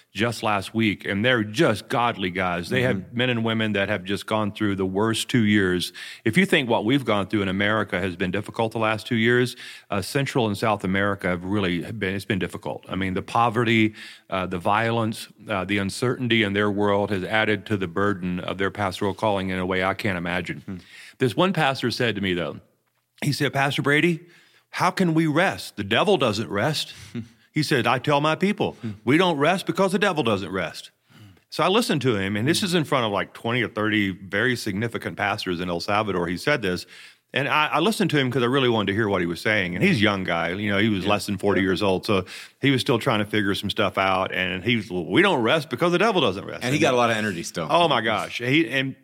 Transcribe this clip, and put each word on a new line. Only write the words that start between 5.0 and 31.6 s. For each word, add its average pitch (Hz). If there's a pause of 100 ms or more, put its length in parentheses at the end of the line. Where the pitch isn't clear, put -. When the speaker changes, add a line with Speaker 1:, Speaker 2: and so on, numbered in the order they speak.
Speaker 1:
two 117
years. 92 (320)
If 113
you 185
think 147
what 104
we've 131
gone 104
through 104
in 95
America 101
has 90
been 92
difficult 104
the 117
last 110
two 123
years, 120 (360)
uh, 101
Central 135
and 101
South 110
America 98
have 87
really 92 (120)
been, 98
it's 98
been 98
difficult. -
I 92
mean, 95
the 95
poverty, 113 (340)
uh, 92
the 90
violence, 110 (200)
uh, 95
the 101
uncertainty 113
in 101
their 104
world 101
has 95
added 107
to 107
the 92
burden 90
of 87
their 95
pastoral 95
calling 98
in 92
a 90
way 92
I 95
can't 95
imagine. 87
Speaker 2:
Hmm. 98 (420)
Speaker 1:
This 120
one 185
pastor 135
said 113
to 98
me, 95
though, 85 (600)
he 143
said, 131
"Pastor 139
Brady, 151 (500)
how 170
can 180
we 165
rest? 151
The 98
devil 156
doesn't 107
rest." 107 (200)
Speaker 2:
<laughs> 117 (320)
Speaker 1:
He 151
said, 120
"I 131
tell 143
my 156
people, 185 (100)
Speaker 2:
Hmm. 113 (140)
Speaker 1:
we 131
don't 175
rest 165
because 185
the 196
devil 180
doesn't 98
rest." 87 (580)
So 156